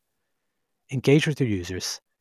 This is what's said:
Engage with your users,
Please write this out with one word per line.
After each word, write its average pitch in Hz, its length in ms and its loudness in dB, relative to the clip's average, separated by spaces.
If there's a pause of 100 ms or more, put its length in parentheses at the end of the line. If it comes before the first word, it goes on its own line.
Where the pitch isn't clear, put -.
(920)
Engage 135 380 4
with 143 100 -4
your 131 100 0
users, 90 520 -6 (200)